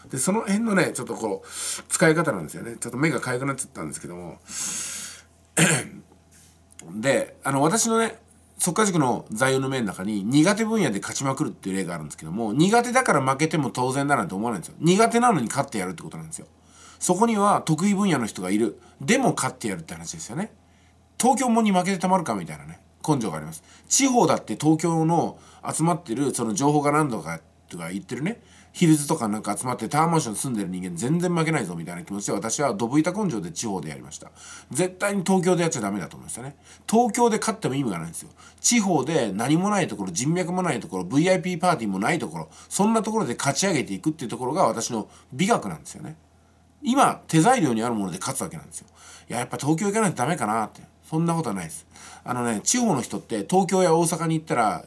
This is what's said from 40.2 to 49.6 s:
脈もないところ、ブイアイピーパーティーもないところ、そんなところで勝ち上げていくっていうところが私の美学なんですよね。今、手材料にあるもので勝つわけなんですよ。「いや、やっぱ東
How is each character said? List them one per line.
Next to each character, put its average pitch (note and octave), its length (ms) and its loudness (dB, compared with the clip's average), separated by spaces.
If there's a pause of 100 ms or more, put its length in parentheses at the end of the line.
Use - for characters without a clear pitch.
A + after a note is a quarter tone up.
脈 F3 180 -2
も C#3 100 -2
な E3 120 0
い A#2 60 -2
と E2 80 -10
こ F#2 100 -6
ろ、 F2+ 60 -4
ブ A2+ 160 2
イ F3+ 100 4
ア F#3+ 60 6
イ F#3 60 -2
ピ F3+ 140 -4
ー D#3 40 -8
パ F3 120 4
ー - 60 2
テ A2+ 80 -6
ィ - 20 0
ー G2 40 -2
も F#2+ 80 -2
な B2+ 140 0
い D#3+ 60 -2
と G2+ 100 -6
こ E2 80 -12
ろ、 D#2 120 -10 (200)
そ G3 160 2
ん A3+ 80 4
な A3+ 80 4
と A3 100 -4
こ A3 80 0
ろ F3 60 0
で A#2+ 100 -4
勝 C#3 200 -2
ち G3 120 0
上 G3+ 60 2
げ B2+ 100 0
て G2 100 -6
い F#2+ 60 -6
く D#3 120 0
っ - 20 -6
て C3+ 100 -10
い A2+ 40 -8
う - 20 -8
と A2+ 80 -8
こ B2 80 -6
ろ D3+ 80 -4
が F3 120 4
私 A2+ 260 -2
の A2 180 -4 (240)
美 D#3+ 140 0
学 A3+ 220 0
な - 60 -8
ん - 60 -20
で - 60 -20
す - 80 -16
よ - 80 -16
ね。 D#3 120 -12 (640)
今、 B3+ 460 2
手 D#3+ 140 6
材 A3 200 6
料 C3 120 2
に A2 100 0
あ B2 60 0
る A#2 60 0
も G2+ 100 -2
の F2 60 -4
で F2 80 -8
勝 C3 180 -4
つ - 40 -4
わ F2 80 -6
け D#2+ 60 -12
な D2+ 80 -12
ん - 40 -20
で - 60 -20
す - 60 -14
よ。 - 80 -20 (420)
「い - 40 -6
や、 A#2+ 60 -2
や B2 60 -2
っ - 20 -18
ぱ C3+ 100 -8
東 D#3 200 2